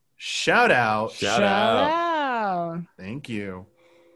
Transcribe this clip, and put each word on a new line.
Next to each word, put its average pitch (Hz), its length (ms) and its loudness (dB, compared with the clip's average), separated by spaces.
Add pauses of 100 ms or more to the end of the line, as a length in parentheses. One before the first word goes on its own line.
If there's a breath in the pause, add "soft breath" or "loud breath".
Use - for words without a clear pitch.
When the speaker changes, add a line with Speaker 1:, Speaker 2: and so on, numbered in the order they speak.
(160)
Speaker 1:
Shout 214 540 2
out. 110 420 2
Speaker 2:
Shout 107 280 0
Speaker 3:
Shout - 20 4
Speaker 2:
out. 104 480 2
Speaker 3:
out. 339 180 0 (920)
Speaker 1:
Thank 147 300 -12
you. 98 380 -8 (500 soft breath)